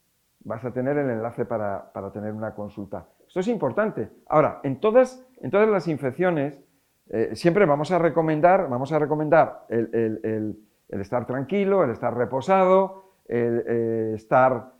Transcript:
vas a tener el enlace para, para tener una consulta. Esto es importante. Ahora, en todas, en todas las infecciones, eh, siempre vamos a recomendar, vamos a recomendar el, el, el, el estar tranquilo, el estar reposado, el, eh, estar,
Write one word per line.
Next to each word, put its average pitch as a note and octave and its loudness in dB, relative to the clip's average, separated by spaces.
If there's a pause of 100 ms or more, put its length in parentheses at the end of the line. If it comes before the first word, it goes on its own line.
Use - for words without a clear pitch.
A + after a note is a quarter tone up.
(440)
vas A2 -10
a A#2 -6
tener C3 -2
el C#3 -2
enlace A#2 -4
para, G#2 -6
para G2 -10
tener G#2+ -8
una G#2+ -8
consulta. G2+ -12 (200)
Esto F3 -6
es F#3 -6
importante. D#3+ -4 (180)
Ahora, C#3+ 2
en C3+ -4
todas, B3 2 (120)
en - -8
todas G#3 4
las F#3+ 0
infecciones, D3+ -2 (500)
eh, - -2
siempre E3+ 2
vamos D3+ 0
a F3 2
recomendar, D#3+ 4
vamos C3 -4
a D#3 2
recomendar D3 2
el, A2+ 0
el, A2 -2
el, G#2+ -4 (300)
el G2 -6
estar B2 -4
tranquilo, F#3+ 0
el B2 0
estar A2+ -4
reposado, F#3 2 (140)
el, A#2+ 0
eh, A2+ -2
estar, B2+ 0